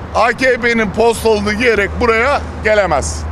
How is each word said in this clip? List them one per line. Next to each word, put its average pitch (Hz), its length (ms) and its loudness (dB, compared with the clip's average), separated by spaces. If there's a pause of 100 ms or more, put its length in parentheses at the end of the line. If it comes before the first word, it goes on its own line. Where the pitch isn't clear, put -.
(160)
A 208 180 2
K 254 240 0
P'nin 226 340 0
postalını 220 640 0
giyerek 208 360 0 (100)
buraya 233 420 0 (220)
gelemez. 190 680 0